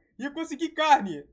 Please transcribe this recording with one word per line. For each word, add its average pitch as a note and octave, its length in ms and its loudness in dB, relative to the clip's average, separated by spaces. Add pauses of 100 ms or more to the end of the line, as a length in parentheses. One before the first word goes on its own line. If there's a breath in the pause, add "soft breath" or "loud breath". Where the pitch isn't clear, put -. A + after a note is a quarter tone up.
(180 soft breath)
E B3 80 -8
eu C#4+ 80 -8
consegui D#4+ 360 -6
carne. G#3 640 2